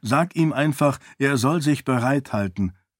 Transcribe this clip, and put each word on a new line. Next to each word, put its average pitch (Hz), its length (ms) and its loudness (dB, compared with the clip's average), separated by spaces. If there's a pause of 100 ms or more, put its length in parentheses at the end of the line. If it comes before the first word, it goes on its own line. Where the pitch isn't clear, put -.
„Sag 147 340 -2
ihm 160 160 2
einfach, 143 480 0 (200)
er 139 180 2
soll 147 240 0
sich 147 240 0
bereithalten. 117 920 -2 (240)